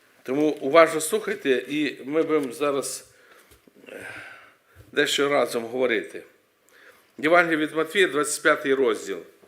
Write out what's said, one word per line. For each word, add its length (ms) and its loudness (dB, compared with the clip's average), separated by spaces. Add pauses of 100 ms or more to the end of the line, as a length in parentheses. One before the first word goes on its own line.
(240)
Тому 260 0
уважно 520 4
слухайте, 640 0
і 380 -4
ми 180 0
будемо 300 0
зараз, 560 -4 (840)
е, 160 -16 (840)
дещо 380 0
разом 340 0
говорити. 600 -4 (960)
Євангеліє 400 4
від 180 -2
Матвія, 320 2
двадцять 360 -4
п'ятий 300 2
розділ. 460 0 (280)